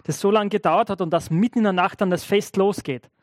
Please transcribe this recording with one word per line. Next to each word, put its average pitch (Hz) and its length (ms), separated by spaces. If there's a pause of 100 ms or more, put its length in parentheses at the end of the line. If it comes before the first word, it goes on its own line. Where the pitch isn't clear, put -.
das - 140
so 196 120
lange 208 200
gedauert 202 400
hat 196 100
und 170 100
dass 165 200
mitten 208 280
in 220 60
der 202 80
Nacht 180 280
dann 190 100
das 175 140
Fest - 320
losgeht. 190 540 (120)